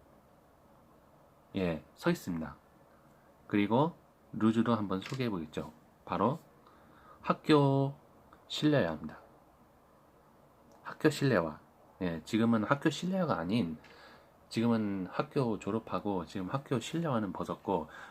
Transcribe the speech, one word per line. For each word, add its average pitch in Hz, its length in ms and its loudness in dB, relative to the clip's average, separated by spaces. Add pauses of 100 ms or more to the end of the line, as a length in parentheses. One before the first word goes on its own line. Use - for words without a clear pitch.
(1600)
예, 87 260 -2 (120)
서 - 140 -2
있습니다. 82 460 -4 (920)
그리고 113 460 2 (380)
루즈도 113 420 2
한번 98 280 -2
소개해 127 280 -4
보겠죠. - 440 -6 (320)
바로 123 340 0 (800)
학교 139 760 4 (540)
실내화입니다. 113 720 0 (1600)
학교 - 260 2
실내화. 95 500 2 (420)
예, 82 220 -2
지금은 113 400 2
학교 143 260 2
실내화가 175 480 -2
아닌, 101 400 -2 (720)
지금은 107 640 0
학교 117 480 -2
졸업하고 98 680 -4
지금 92 220 -8
학교 135 320 -4
실내화는 120 540 -4
벗었고, 87 560 -4 (220)